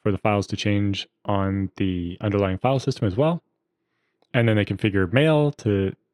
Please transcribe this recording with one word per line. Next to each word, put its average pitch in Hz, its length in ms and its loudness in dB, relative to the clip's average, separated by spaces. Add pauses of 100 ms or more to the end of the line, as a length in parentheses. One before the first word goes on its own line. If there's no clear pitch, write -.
for 104 100 0
the 92 60 -2
files 104 300 0
to 101 80 -6
change 101 520 -2 (160)
on 98 520 -2
the 90 440 -4
underlying 101 380 0
file 135 200 0
system 127 280 -2
as 95 100 -2
well. 160 260 0 (920)
And 117 140 4
then 110 80 4
they 101 80 2
configure 98 480 0
mail 151 400 2
to 98 420 -2 (200)